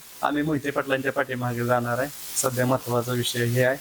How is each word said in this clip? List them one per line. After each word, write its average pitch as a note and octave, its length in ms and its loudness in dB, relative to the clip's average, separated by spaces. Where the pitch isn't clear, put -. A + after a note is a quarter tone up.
आम्ही D3 220 0
मोहिते C#3+ 280 0
पाटलांच्या C3+ 400 0
पाठीमागे B2 540 -2
जाणार A#2+ 340 2
आहे. C#3+ 100 0
सध्या B2+ 240 2
महत्त्वाचा B2 460 0
विषय A#2+ 340 0
हे B2 180 4
आहे. C3 180 4